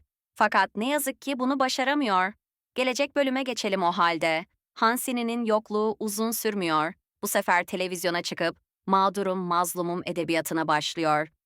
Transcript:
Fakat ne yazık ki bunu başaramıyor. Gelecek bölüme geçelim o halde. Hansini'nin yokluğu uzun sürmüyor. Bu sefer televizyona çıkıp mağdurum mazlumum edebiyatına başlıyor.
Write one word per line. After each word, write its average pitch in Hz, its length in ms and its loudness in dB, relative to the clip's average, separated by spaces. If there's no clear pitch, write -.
Fakat 214 400 2
ne 220 140 -2
yazık 277 320 -2
ki 269 180 -4
bunu 262 200 0
başaramıyor. 254 760 0
Gelecek 262 400 0
bölüme 269 280 2
geçelim 208 400 -2
o 170 80 4
halde. 170 540 2
Hansini'nin 240 720 0
yokluğu 214 540 0
uzun 220 320 -2
sürmüyor. 175 640 0
Bu 208 40 -4
sefer 185 380 2
televizyona 180 560 -2
çıkıp 175 360 -4
mağdurum 190 540 0
mazlumum 175 680 -2
edebiyatına 165 600 -2
başlıyor. 156 600 0